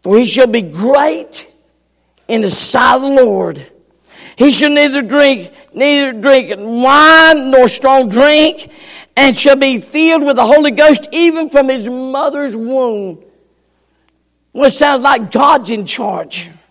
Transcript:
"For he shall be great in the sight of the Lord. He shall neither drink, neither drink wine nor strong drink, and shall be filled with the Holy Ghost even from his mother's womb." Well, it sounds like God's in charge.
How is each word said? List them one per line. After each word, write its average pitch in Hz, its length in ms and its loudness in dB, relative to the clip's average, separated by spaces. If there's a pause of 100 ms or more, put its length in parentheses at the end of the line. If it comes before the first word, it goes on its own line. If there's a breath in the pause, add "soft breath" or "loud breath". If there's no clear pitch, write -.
"For 190 120 0
he 240 120 2
shall 254 180 2
be 226 160 -2
great 277 880 -4 (760)
in 226 140 -2
the 196 100 -4
sight 240 460 0
of 262 40 -4
the 277 60 -6 (180)
Lord. 175 400 -6 (720 loud breath)
He 277 160 4
shall 294 180 0
neither 294 320 0
drink, 254 500 0 (220 soft breath)
neither 277 400 -2
drink 226 420 0
wine 285 960 2
nor 254 180 4
strong 262 420 0
drink, 302 600 0 (480 loud breath)
and 262 180 2
shall 277 200 4
be 269 240 -2
filled 320 440 -2
with 277 120 0
the 247 100 0
Holy 294 260 2
Ghost 294 400 2
even 320 380 -2
from 269 200 2
his 247 200 -6
mother's 262 680 -6
womb." 226 680 -6 (1300)
Well, 277 120 0
it 254 60 4
sounds 285 320 0
like 254 280 -2
God's 285 400 0
in 208 140 -8
charge. 180 640 -8 (240)